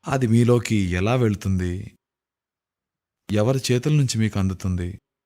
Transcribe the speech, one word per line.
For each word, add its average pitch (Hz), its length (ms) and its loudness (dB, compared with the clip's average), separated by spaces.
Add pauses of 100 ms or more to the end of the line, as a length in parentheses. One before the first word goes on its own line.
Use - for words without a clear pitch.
అది 135 220 0
మీలోకి 117 500 4 (140)
ఎలా 95 240 0
వెళుతుంది, 95 580 0 (1600)
ఎవరి 110 300 0
చేతుల 127 360 0
నుంచి 139 220 0
మీకు 107 200 0
అందుతుంది, 92 500 -4 (380)